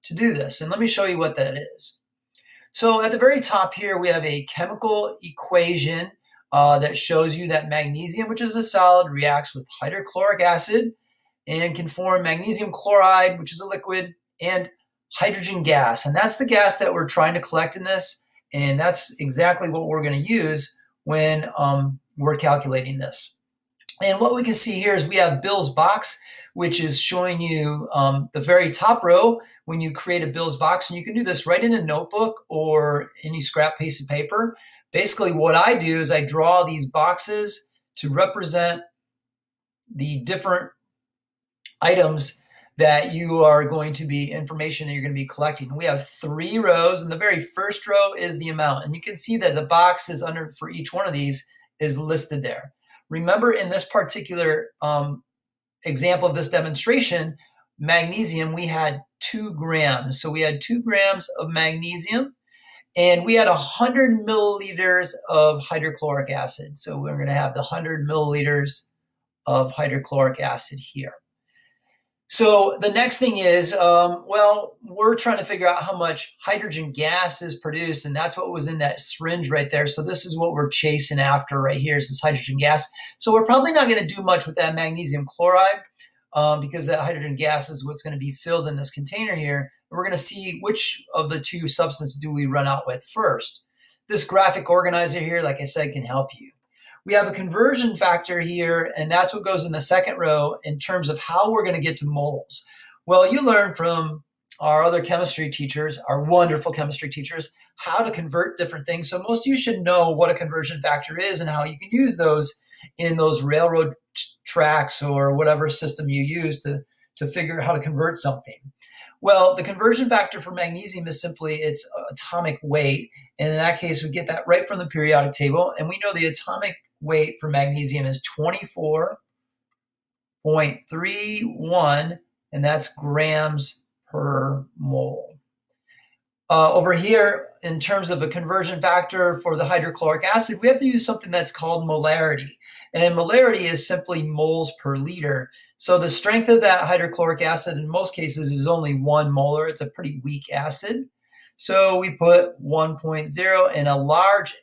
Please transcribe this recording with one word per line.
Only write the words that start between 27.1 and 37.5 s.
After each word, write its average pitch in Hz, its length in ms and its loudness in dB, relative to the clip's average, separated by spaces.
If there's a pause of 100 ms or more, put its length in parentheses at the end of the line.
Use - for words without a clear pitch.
you, 151 540 -4
um, 139 400 0
the 151 80 -4
very 175 260 6
top 233 340 2
row 202 380 6 (240)
when 165 160 -6
you 160 100 -4
create 175 320 -4
a 156 40 -4
Bill's 151 320 -4
box. 170 320 0
And 175 80 -8
you 170 60 -10
can 214 100 -8
do 233 100 0
this 185 220 -2
right 180 180 2
in 233 80 4
a 220 100 0
notebook 208 680 -4
or 151 600 0 (140)
any 156 160 -6
scrap 151 380 0
piece 151 240 -4
of 135 40 -14
paper. 202 480 -2 (380)
Basically, 190 400 2
what 156 220 2
I 196 220 6
do 160 240 0
is 147 100 -2
I 151 100 2
draw 160 440 4
these 160 200 -6
boxes 180 840 -2 (260)